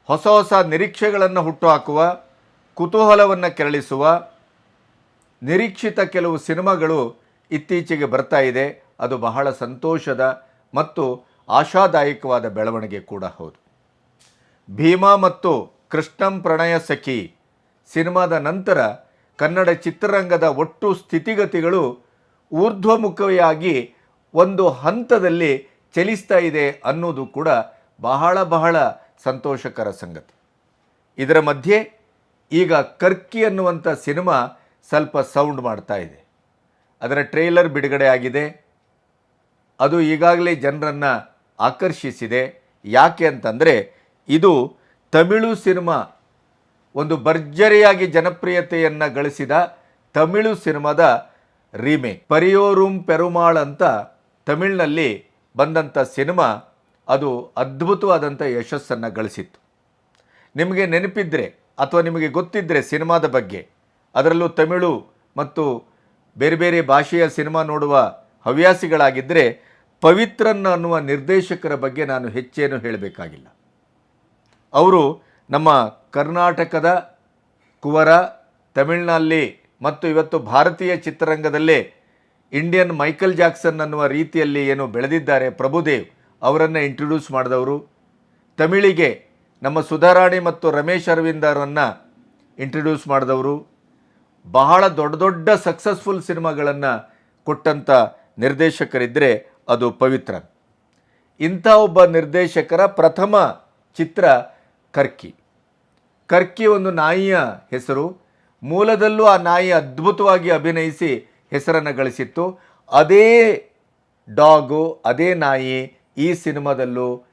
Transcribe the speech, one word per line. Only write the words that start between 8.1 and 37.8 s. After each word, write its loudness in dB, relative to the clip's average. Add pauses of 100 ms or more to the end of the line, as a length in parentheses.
ಇದೆ. -4 (160)
ಅದು -6
ಬಹಳ -4
ಸಂತೋಷದ -6 (280)
ಮತ್ತು -6 (240)
ಆಶಾದಾಯಕವಾದ 0
ಬೆಳವಣಿಗೆ -6
ಕೂಡ -14
ಹೌದು. -16 (1120)
ಭೀಮಾ 4
ಮತ್ತು -2 (160)
ಕೃಷ್ಣಂ -4
ಪ್ರಣಯ 0
ಸಖಿ -6 (580)
ಸಿನಿಮಾದ 0
ನಂತರ -2 (460)
ಕನ್ನಡ 0
ಚಿತ್ರರಂಗದ -2
ಒಟ್ಟು -2
ಸ್ಥಿತಿಗತಿಗಳು -4 (540)
ಊರ್ಧ್ವಮುಖಿಯಾಗಿ 0 (400)
ಒಂದು 2
ಹಂತದಲ್ಲಿ 0 (280)
ಚಲಿಸ್ತಾ 0
ಇದೆ 0 (140)
ಅನ್ನೋದು -4
ಕೂಡ -6 (520)
ಬಹಳ, 0
ಬಹಳ 0 (480)
ಸಂತೋಷಕರ -6
ಸಂಗತಿ. -18 (840)
ಇದರ 2
ಮಧ್ಯೆ -2 (520)
ಈಗ 2
ಕರ್ಕಿ -2
ಅನ್ನುವಂಥ -2
ಸಿನಿಮಾ -2 (420)
ಸ್ವಲ್ಪ -2
ಸೌಂಡ್ -2
ಮಾಡ್ತಾ -8
ಇದೆ. -14 (760)
ಅದರ -4
ಟ್ರೇಲರ್ 0
ಬಿಡುಗಡೆ -2